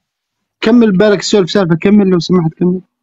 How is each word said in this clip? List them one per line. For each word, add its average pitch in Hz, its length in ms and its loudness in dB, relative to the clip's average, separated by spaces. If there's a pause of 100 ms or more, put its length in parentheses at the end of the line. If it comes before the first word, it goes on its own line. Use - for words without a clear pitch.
(600)
كمل، 226 300 2
بالك 196 300 0
سولف 196 300 -2
سالفة، 180 240 -2
كمل 202 320 2
لو 180 120 0
سمحت، 165 400 -2
كمل. 180 220 -2 (200)